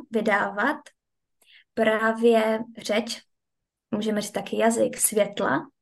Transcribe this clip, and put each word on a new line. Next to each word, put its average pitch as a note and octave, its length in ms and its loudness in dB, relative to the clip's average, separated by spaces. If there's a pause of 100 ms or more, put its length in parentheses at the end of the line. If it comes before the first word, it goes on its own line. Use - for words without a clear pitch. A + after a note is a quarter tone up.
(120)
vydávat G#3 640 0 (960)
právě A3 840 2 (180)
řeč, A3 440 -4 (720)
můžeme G#3+ 300 -2
říct G#3 100 -8
taky G3 260 -6
jazyk, A3+ 400 2
světla. G#3 720 0 (120)